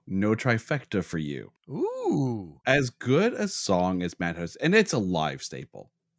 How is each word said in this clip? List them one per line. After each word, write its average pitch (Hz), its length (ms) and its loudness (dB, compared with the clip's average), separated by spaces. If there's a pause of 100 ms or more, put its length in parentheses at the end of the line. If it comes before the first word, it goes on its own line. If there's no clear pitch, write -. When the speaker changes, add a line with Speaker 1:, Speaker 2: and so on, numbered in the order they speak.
Speaker 1:
no 101 260 2
trifecta 113 720 0
for - 140 -6
you. 71 340 -6 (180)
Speaker 2:
Ooh. 151 960 -2
Speaker 1:
As 131 240 2
good 170 420 2
a 208 140 -2
song 92 560 0
as 87 160 -6
Madhouse, 85 380 -4
and 160 180 2
it's 220 180 4
a 147 60 0
live 80 420 0
staple. - 520 -14 (260)